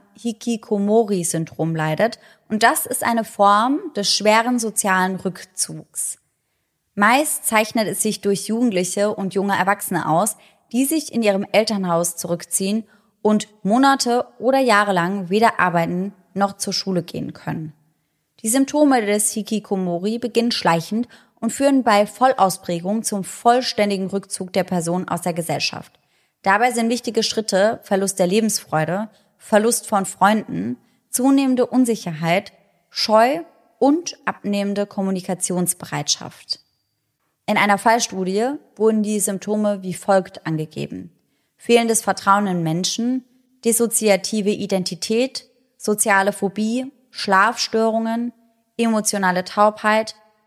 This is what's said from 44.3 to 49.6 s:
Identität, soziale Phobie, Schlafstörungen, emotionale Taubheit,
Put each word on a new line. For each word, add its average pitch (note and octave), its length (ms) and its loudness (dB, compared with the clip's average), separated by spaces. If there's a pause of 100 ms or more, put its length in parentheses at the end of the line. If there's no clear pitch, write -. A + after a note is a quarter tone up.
Identität, G3 960 -4 (320)
soziale G3+ 540 0
Phobie, G#3+ 600 -4 (200)
Schlafstörungen, A3+ 1200 0 (440)
emotionale G#3 640 0
Taubheit, G#3+ 720 2 (320)